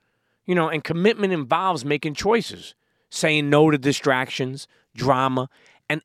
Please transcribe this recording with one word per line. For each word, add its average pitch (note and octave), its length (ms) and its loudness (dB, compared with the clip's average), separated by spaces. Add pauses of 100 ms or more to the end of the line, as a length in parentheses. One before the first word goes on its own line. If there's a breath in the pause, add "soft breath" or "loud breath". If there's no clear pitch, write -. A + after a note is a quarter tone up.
(460)
You F3+ 80 -2
know, D#3+ 160 0
and D#3 120 -6
commitment F#3+ 520 0
involves D#3 500 -2
making D3 300 -4
choices, F#3+ 600 -4 (360)
saying D3+ 400 0
no D3+ 200 6
to D3+ 60 2
distractions, C3 920 -2 (300)
drama, C3 540 0 (400 soft breath)
and D#3 140 -4